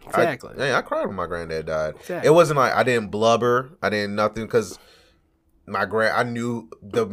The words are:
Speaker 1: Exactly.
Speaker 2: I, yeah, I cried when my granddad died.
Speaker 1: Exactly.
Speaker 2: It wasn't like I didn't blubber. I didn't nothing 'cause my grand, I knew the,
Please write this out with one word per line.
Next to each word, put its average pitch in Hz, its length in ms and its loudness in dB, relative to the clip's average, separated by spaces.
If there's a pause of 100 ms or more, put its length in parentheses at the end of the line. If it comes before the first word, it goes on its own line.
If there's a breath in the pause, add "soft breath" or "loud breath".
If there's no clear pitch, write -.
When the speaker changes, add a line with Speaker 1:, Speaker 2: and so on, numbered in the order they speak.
Speaker 1:
Exactly. 127 500 -2
Speaker 2:
I, 135 120 -2
yeah, 123 100 2
I - 20 -6
cried 302 240 -4
when 98 100 -8
my 87 120 -4
granddad 80 400 -6
died. 78 320 -4
Speaker 1:
Exactly. 170 280 -4
Speaker 2:
It 156 40 8
wasn't 156 260 6
like 123 160 4
I 101 80 2
didn't 113 300 0
blubber. 117 580 2 (140)
I 101 80 2
didn't 104 240 -2
nothing 107 320 -2
'cause 107 320 -2 (880 soft breath)
my 101 180 -2
grand, 104 320 0
I 120 60 2
knew 120 460 -6 (120)
the, 104 320 -2